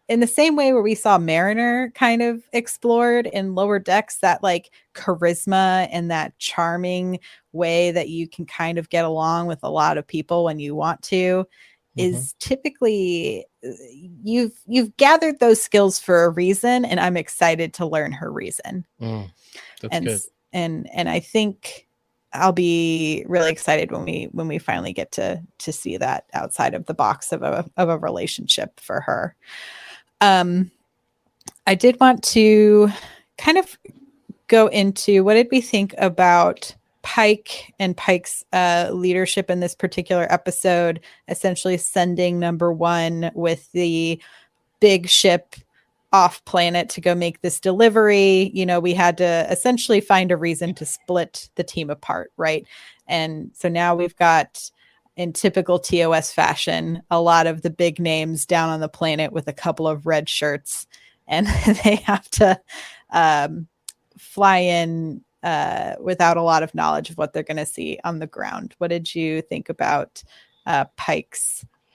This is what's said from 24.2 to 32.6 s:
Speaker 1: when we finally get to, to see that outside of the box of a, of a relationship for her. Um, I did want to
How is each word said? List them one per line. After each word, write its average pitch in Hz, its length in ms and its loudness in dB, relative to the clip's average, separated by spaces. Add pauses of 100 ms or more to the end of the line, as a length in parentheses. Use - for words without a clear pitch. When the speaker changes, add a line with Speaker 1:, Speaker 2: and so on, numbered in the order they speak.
Speaker 1:
when 165 160 -8
we 156 100 -6
finally 90 360 -6
get - 180 -8
to, 165 320 -6 (140)
to - 160 -10
see - 240 -8
that - 340 -4
outside - 440 -4
of - 100 -10
the 165 80 -8
box - 400 -2
of 160 100 -8
a, 165 320 -4
of 180 140 0
a 165 80 -2
relationship - 800 -6
for - 220 -8
her. - 340 -4 (840)
Um, 180 500 2 (960)
I 196 80 4
did 240 240 4
want 254 240 6
to 214 640 8 (500)